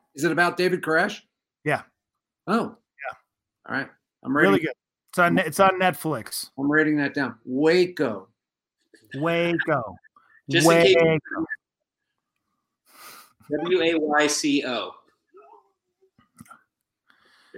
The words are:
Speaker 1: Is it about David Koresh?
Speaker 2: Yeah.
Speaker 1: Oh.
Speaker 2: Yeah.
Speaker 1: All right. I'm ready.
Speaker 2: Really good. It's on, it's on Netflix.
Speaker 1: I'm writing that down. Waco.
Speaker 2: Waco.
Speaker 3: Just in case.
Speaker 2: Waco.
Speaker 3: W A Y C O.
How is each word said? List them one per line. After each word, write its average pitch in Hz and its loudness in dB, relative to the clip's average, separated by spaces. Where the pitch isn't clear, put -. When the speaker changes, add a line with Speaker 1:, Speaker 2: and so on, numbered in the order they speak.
Speaker 1:
Is 139 -4
it 165 0
about 170 0
David 180 0
Koresh? 170 -2
Speaker 2:
Yeah. 147 -2
Speaker 1:
Oh. 202 -2
Speaker 2:
Yeah. - -20
Speaker 1:
All 123 -8
right. 131 -8
I'm 131 -6
ready. 156 4
Speaker 2:
Really 196 4
good. 147 -6
It's - -4
on, 170 4
it's 185 -2
on 190 4
Netflix. 160 -4
Speaker 1:
I'm 143 -2
writing 151 2
that 143 -2
down. 127 -4
Waco. 147 0
Speaker 2:
Waco. 160 -2
Speaker 3:
Just 165 4
in 170 6
case. 185 6
Speaker 2:
Waco. 165 0
Speaker 3:
W 175 0
A 165 0
Y 151 0
C 143 -2
O. 107 -6